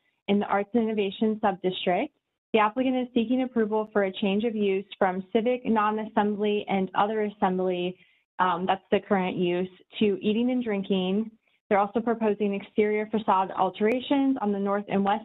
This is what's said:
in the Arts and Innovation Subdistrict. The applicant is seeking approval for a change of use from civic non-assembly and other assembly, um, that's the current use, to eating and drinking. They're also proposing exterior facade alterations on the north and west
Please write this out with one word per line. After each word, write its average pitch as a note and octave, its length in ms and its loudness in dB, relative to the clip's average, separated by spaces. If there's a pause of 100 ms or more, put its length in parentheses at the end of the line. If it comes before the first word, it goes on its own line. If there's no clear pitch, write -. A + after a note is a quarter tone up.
(280)
in G3+ 100 2
the G3+ 80 -2
Arts G3+ 280 -2
and A#3 100 2
Innovation G#3+ 580 0
Subdistrict. F#3 680 0 (420)
The A3 80 4
applicant B3+ 360 0
is B3 180 -2
seeking B3+ 280 2
approval A3 500 0
for G3+ 120 2
a F#3+ 80 -2
change G3+ 320 0
of A#3 100 -2
use G3+ 300 0 (140)
from F#3 340 0
civic B3 340 0
non-assembly G#3 1000 0
and F#3+ 260 0
other G#3+ 280 0
assembly, F#3 760 -2 (400)
um, F3+ 260 0
that's F#3+ 280 -2
the G3+ 80 2
current F#3+ 360 -2
use, F3+ 320 0 (300)
to G3+ 240 2
eating A3+ 300 0
and B3+ 100 -2
drinking. G3 680 -2 (380)
They're G3+ 120 4
also G3+ 200 0
proposing G#3+ 540 0
exterior G#3+ 560 -2
facade G3 400 0
alterations B3+ 920 0
on G#3 120 0
the G3 60 -2
north G3+ 300 -2
and G3 160 0
west G#3+ 200 0